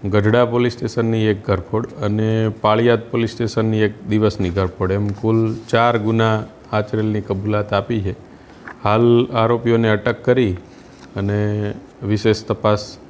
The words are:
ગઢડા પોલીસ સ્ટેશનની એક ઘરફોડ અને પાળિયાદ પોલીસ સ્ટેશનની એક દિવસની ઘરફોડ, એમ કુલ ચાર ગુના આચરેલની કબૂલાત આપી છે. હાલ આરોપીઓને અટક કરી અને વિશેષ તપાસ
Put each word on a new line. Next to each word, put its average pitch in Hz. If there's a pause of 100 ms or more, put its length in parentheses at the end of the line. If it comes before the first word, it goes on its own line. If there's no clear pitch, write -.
ગઢડા 107
પોલીસ 117
સ્ટેશનની 113
એક 101
ઘરફોડ 107
અને 110 (120)
પાળિયાદ 110
પોલીસ 117
સ્ટેશનની 110
એક 107
દિવસની 107
ઘરફોડ, 92
એમ 104
કુલ 110 (140)
ચાર 117
ગુના 110 (280)
આચરેલની 107
કબૂલાત 104
આપી 101
છે. 92 (680)
હાલ 120
આરોપીઓને 117
અટક 107
કરી 123 (600)
અને 104 (300)
વિશેષ 104
તપાસ 107 (120)